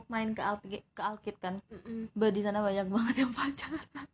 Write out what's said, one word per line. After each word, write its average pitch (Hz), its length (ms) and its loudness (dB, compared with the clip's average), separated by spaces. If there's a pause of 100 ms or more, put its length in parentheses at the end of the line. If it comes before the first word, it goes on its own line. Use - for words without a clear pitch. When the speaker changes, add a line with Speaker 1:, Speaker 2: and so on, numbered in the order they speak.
Speaker 1:
main 220 240 -2
ke 220 100 -2
Alkit, 208 480 -4
ke - 140 -10
Alkit 208 360 -4
kan. 190 200 -4 (100)
Speaker 2:
Mm-mm. 226 460 -10
Speaker 1:
Bah, 214 160 6
di 202 120 2
sana 208 200 2
banyak 196 240 2
banget 226 320 2
yang 254 160 2
pacaran - 560 -4 (240)